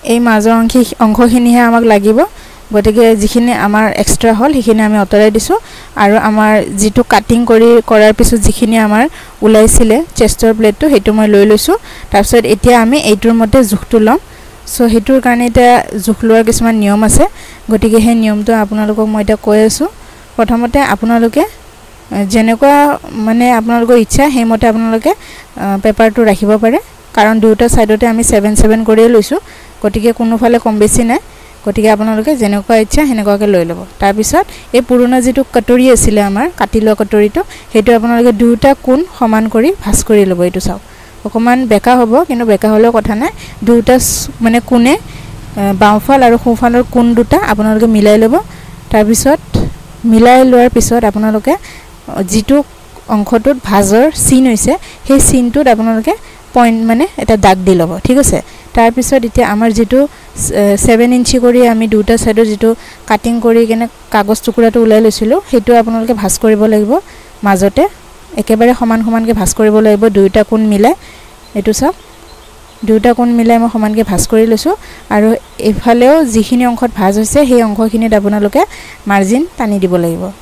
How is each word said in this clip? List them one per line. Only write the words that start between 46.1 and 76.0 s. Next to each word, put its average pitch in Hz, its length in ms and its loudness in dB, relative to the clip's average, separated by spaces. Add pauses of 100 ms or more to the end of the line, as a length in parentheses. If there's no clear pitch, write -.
আৰু 233 160 4
সোঁফালৰ 240 520 0
কোণ 240 240 0
দুটা 240 240 0
আপোনালোকে 214 480 0
মিলাই 208 320 2
ল'ব। 226 160 2 (560)
তাৰপিছত 226 500 0 (640)
মিলাই 233 400 4
লোৱাৰ 247 240 4
পিছত 233 360 0
আপোনালোকে, 214 480 -2 (560)
অ, - 140 -8
যিটো 208 340 -2 (520)
অংশটোত 226 560 -2
ভাঁজৰ 202 500 2
চিন 262 320 2
হৈছে, 240 260 0 (320)
সেই 269 160 2
চিনটোত 254 480 0
আপোনালোকে 226 440 0 (400)
point, 233 320 2
মানে 233 200 0 (120)
এটা 220 200 0
দাগ 190 220 2
দি 185 160 0
ল'ব, 175 240 0
ঠিক 254 200 0
আছে? 262 200 0 (360)
তাৰপিছত 240 500 0
এতিয়া 233 240 -2
আমাৰ 220 240 0
যিটো, 233 280 0 (500)
এ, 208 120 -2 (140)
ছেভেন 233 360 2
ইঞ্চি 247 260 0
কৰি 240 280 2
আমি 226 220 0
দুটা 214 280 0
ছাইডৰ 226 280 0
যিটো 214 260 0 (360)
cutting 226 340 -2
কৰি 233 260 2
কেনে 226 200 -2 (240)
কাগজ 208 320 0
টুকুৰাটো 226 400 0
ওলাই 220 180 2
লৈছিলোঁ, 226 400 0 (100)
সেইটো 240 260 0
আপোনালোকে 226 380 -2
ভাঁজ 202 240 -4
কৰিব 214 260 0
লাগিব 214 280 0 (520)
মাজতে। 196 380 0 (540)
একেবাৰে 226 380 0
সমান 226 300 -2
সমানকৈ 226 280 -2
ভাঁজ 208 220 -2
কৰিব 214 260 0
লাগিব 214 280 2
দুয়োটা 196 340 2
কোণ 220 240 -2
মিলাই। 214 280 0 (600)
এইটো 208 180 -2
চাওক, 285 220 -2 (880)
দুয়োটা 220 280 2
কোণ 240 160 0
মিলাই 233 300 2
মই 233 140 0
সমানকৈ 214 300 -4
ভাঁজ - 240 -4
কৰি 220 200 0
লৈছোঁ। 226 280 -2 (360)
আৰু 214 180 0 (300)
এইফালেও 240 560 2 (100)